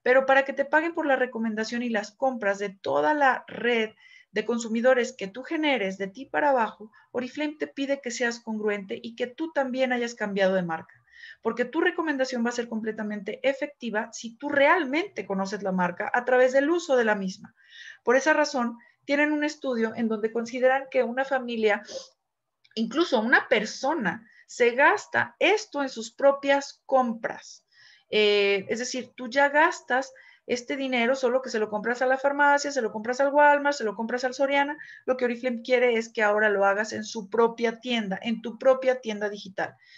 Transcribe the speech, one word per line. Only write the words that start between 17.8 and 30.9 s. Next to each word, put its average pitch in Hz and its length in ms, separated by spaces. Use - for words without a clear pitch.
Por 240 140
esa 311 160
razón, 247 440
tienen 294 260
un 294 140
estudio 240 500
en 226 140
donde 220 240
consideran 254 580
que 254 120
una 240 200
familia, 233 600
incluso 240 460
una 269 260
persona, 226 840
se 240 260
gasta 269 680
esto 349 420
en 269 80
sus 233 220
propias 277 760
compras. - 800
Eh, 202 600
es 233 100
decir, 247 360
tú 254 120
ya 277 220
gastas 294 640
este 247 320
dinero, 262 400